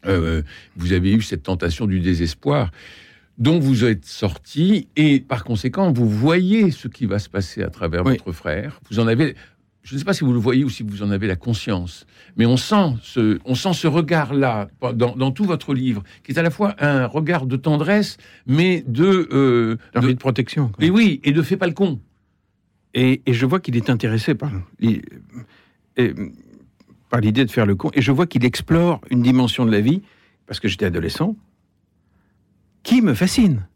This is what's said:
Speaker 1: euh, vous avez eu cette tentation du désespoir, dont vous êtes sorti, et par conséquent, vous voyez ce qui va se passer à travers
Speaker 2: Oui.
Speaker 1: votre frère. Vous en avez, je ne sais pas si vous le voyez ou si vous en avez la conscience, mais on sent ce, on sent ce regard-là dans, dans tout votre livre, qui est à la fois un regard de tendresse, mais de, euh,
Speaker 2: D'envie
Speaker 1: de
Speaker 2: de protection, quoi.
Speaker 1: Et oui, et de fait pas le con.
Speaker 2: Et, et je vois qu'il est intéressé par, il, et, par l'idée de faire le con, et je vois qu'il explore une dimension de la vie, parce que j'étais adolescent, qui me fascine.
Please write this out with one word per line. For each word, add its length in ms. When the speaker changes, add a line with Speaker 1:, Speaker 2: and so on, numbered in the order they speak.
Speaker 1:
euh, 360
vous 180
avez 200
eu 80
cette 220
tentation 420
du 140
désespoir, 720
dont 220
vous 260
êtes 200
sorti, 880
et 260
par 220
conséquent, 500
vous 160
voyez 640
ce 160
qui 180
va 140
se 100
passer 340
à 60
travers 360
Speaker 2:
Oui. 80
Speaker 1:
votre 200
frère. 480
Vous 80
en 80
avez, 280
je 100
ne 60
sais 60
pas 80
si 120
vous 80
le 60
voyez 260
ou 40
si 140
vous 200
en 80
avez 160
la 100
conscience, 680
mais 100
on 120
sent 440
ce, 440
on 100
sent 180
ce 140
regard-là 800
dans, 220
dans 160
tout 140
votre 280
livre, 300
qui 100
est 60
à 40
la 80
fois 320
un 220
regard 400
de 100
tendresse, 600
mais 420
de, 440
euh, 460
Speaker 2:
D'envie 140
Speaker 1:
de 60
Speaker 2:
de 40
protection, 520
quoi. 140
Speaker 1:
Et 60
oui, 340
et 80
de 120
fait 140
pas 100
le 60
con. 280
Speaker 2:
Et, 320
et 80
je 140
vois 120
qu'il 180
est 120
intéressé 460
par, 160
il, 220
et, 160
par 120
l'idée 220
de 60
faire 160
le 100
con, 200
et 80
je 80
vois 160
qu'il 180
explore 640
une 140
dimension 420
de 60
la 100
vie, 220
parce 140
que 80
j'étais 180
adolescent, 500
qui 180
me 140
fascine. 500